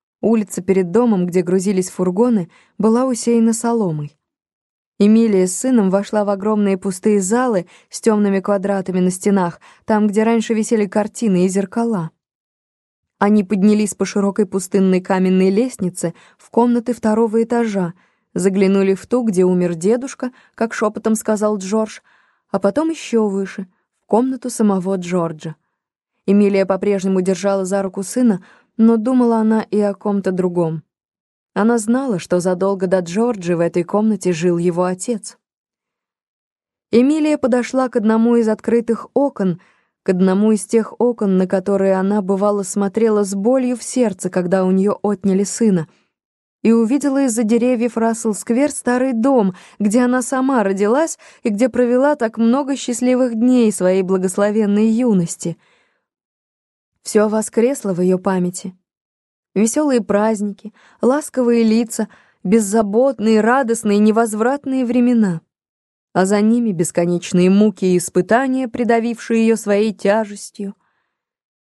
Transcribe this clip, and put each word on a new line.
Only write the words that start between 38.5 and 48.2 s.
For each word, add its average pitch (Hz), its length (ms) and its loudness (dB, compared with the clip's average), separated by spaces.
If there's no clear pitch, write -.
окон, 208 440 -2
к - 60 -2
одному 190 420 2
из 214 140 -2
тех 226 360 -2
окон, 226 360 0
на 185 100 2
которые 196 480 0
она, 196 260 0
бывало, 202 400 0
смотрела 208 600 0
с 196 100 -4
болью 247 420 0
в 233 60 -16
сердце, 208 480 -2
когда 185 360 0
у 185 40 2
неё 190 320 0
отняли 202 420 0
сына — 190 440 0
и 220 100 4
увидела 269 540 2
из-за 233 160 -2
деревьев 233 560 0
Рассел-сквер 226 720 -2